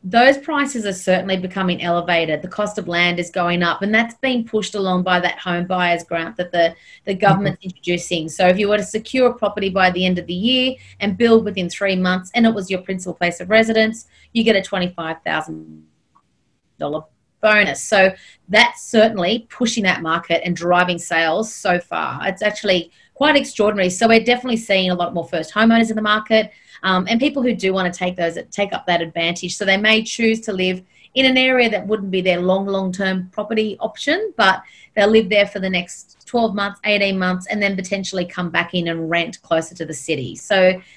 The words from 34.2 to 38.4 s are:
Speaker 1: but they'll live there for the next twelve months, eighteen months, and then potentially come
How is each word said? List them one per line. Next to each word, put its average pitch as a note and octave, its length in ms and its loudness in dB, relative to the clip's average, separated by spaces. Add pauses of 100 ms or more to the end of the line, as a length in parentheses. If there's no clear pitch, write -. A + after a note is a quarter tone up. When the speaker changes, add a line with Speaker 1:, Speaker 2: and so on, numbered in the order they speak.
Speaker 1:
but F#3+ 260 4 (340)
they'll G#3 140 4
live A3 200 4
there G3+ 180 4
for G3 120 -8
the F#3+ 100 -4
next - 580 -8
twelve A3+ 280 0
months, G3+ 300 -6
eighteen G3+ 320 2
months, F#3 300 -2
and G#3 140 -4
then G3 140 0
potentially F#3+ 500 -4
come F3+ 240 -6